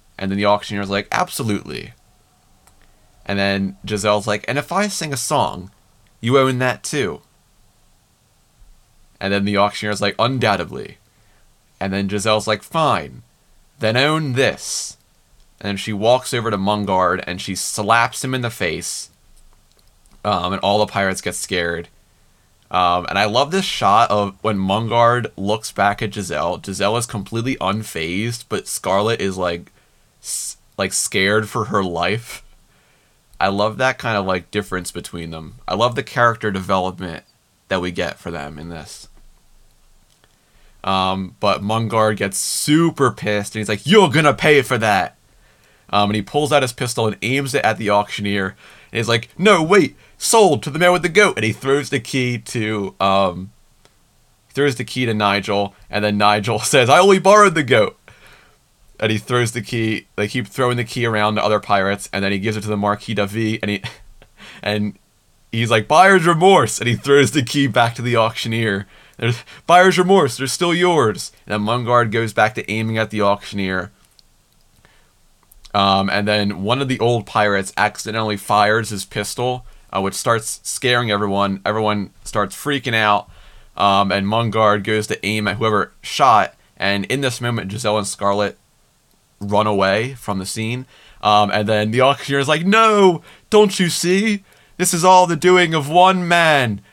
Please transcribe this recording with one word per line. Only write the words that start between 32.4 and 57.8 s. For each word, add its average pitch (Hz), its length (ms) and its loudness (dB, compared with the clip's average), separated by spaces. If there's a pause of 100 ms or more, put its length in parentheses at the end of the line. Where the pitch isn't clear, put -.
I 95 100 0
love 101 300 -2
that 131 200 0
kind 113 180 -4
of, 98 100 -2
like, 92 240 -4
difference 92 400 -6
between 82 400 -12
them. 80 260 -14 (120)
I 90 60 -2
love 117 200 0
the 135 80 -4
character 117 480 0
development 92 720 -4 (440)
that 95 120 -2
we 90 120 -4
get 87 260 -6
for 87 120 -12
them 76 280 -12
in 80 100 -14
this. 80 400 -16 (1700)
Um, 95 580 -2
but 101 220 0
Mungard 107 540 0
gets 98 220 -6
super 151 720 0
pissed, 104 440 -6
and 110 60 -6
he's 104 80 -6
like, 104 180 -4
"You're 190 220 6
gonna 143 260 2
pay 151 280 4
for 123 160 -2
that." 101 380 0 (760)
Um, 202 200 2
and 214 60 -2
he 208 60 -2
pulls 151 300 -2
out 143 100 4
his 123 100 -4
pistol 117 340 -2
and 104 160 -2
aims 131 320 -4
it 139 100 0
at 104 140 0
the 101 120 -2
auctioneer. 101 640 -2 (360)
And 117 60 -4
he's 110 100 -2
like, 117 200 -2 (100)
"No, 185 240 4
wait, 165 340 2 (220)
sold 185 440 4
to 147 80 -6
the 151 80 -8
man 180 140 4
with 175 100 0
the 175 60 -2
goat." 185 280 2
And 110 80 -2
he 110 80 0
throws 135 380 -2
the 135 100 -2
key 123 380 -4
to, 107 640 -6
um, 95 500 0 (960)
he - 60 -20
throws 139 220 0
the 123 80 -8
key 127 220 -4
to 113 80 0
Nigel. 101 600 0 (160)
And 104 140 -2
then 104 140 0
Nigel 104 400 2
<laughs> - 20 -4
says, 127 280 4
"I 147 100 8
only 190 200 6
borrowed 196 360 6
the 156 80 0
goat." 117 360 2 (1000)